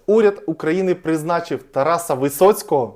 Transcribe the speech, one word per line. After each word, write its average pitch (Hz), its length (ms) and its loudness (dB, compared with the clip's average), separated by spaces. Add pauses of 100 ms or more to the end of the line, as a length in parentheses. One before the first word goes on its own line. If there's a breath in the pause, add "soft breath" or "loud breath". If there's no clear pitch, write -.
Уряд 202 400 2
України 175 480 -2
призначив 165 680 -4
Тараса 156 520 -2
Висоцького 143 800 0